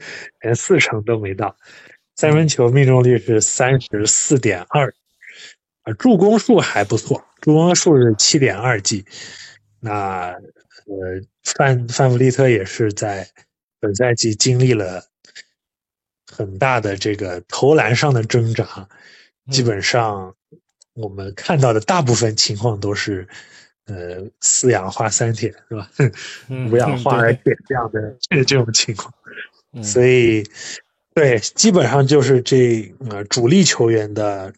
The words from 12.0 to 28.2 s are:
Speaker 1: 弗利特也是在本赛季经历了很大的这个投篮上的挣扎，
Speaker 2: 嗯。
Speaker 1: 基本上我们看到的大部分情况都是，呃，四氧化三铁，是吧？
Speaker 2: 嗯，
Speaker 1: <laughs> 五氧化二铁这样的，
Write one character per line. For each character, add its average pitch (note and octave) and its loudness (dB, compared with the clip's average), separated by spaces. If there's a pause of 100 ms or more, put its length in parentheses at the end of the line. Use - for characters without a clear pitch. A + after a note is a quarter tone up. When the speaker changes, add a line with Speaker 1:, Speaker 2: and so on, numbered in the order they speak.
Speaker 1:
弗 B2 2
利 C3 2
特 C3 2
也 G2+ 0
是 G#2+ -4
在 G2 -8 (540)
本 G#2 -4
赛 B2 0
季 A2+ -2
经 B2+ 0
历 B2+ 2
了 F#2 -6 (1300)
很 G2 -8
大 C3 0
的 G2+ -4
这 G#2 -4
个 F2+ -8
投 C#3 2
篮 A#2+ 4
上 C#3+ 2
的 A#2 2
挣 A2+ 0
扎， G#2 -2 (840)
Speaker 2:
嗯。 - -14
Speaker 1:
基 C3+ -2
本 G#2 -2
上 G2+ -2 (600)
我 A2 -10
们 G2 -12
看 F3 -4
到 B2+ 2
的 G#2+ 2
大 F3+ 0
部 A#2+ 2
分 A2 -2
情 G#2+ -2
况 A2 -2
都 G#2 -4
是， F#2+ -6 (600)
呃， F2+ -12 (140)
四 - 2
氧 F#2+ -4
化 A2+ -4
三 A2+ -2
铁， A2 -6 (140)
是 A2+ -10
吧？ G2+ -12 (600)
Speaker 2:
嗯， B2+ -8
Speaker 1:
<laughs> - -
五 A#2 2
氧 B2 0
化 B2+ 0
二 A#2 2
铁 A#2+ 0
这 C#3 -6
样 A#2 -4
的， G#2+ -8 (120)